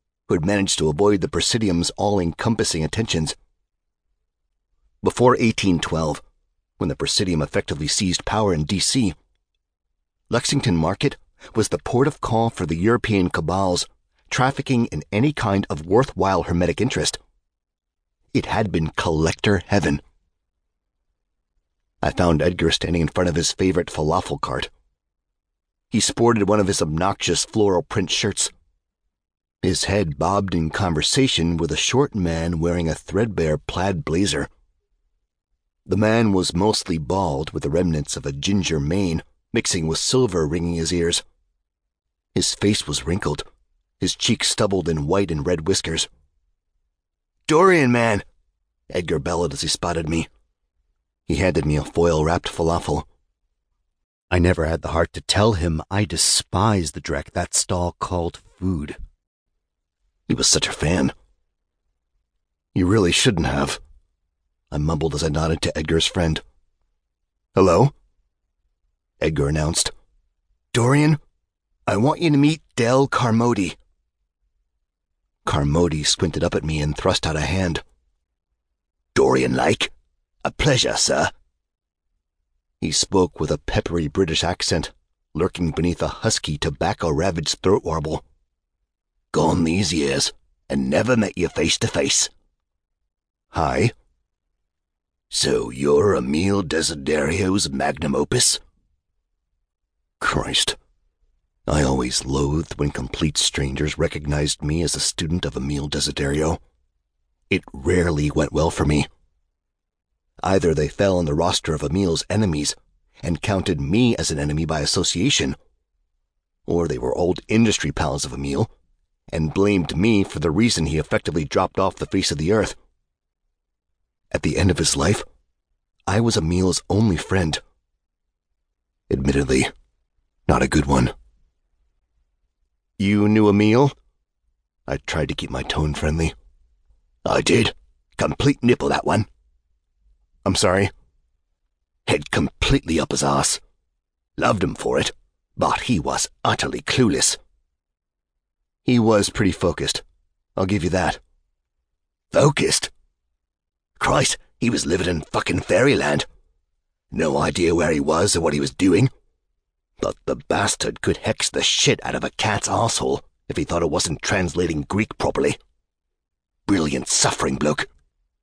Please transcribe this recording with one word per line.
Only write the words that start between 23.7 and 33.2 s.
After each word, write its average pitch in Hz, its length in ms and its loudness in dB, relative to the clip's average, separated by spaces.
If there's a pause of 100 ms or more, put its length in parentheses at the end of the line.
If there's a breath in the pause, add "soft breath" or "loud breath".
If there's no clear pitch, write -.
falafel 78 520 -2
cart. - 300 -6 (1200)
He 113 100 0
sported 113 480 2
one 107 120 4
of 95 80 2
his 98 120 0
obnoxious 85 640 -2
floral 98 380 2
print 92 300 -4
shirts. - 400 -2 (1120)
His 92 220 0
head 90 340 -2
bobbed 95 340 0
in 82 160 0
conversation 85 880 0
with 82 140 -2
a 80 40 -4
short - 380 0
man 85 460 -2
wearing 85 280 0
a 78 60 0
threadbare 87 640 -2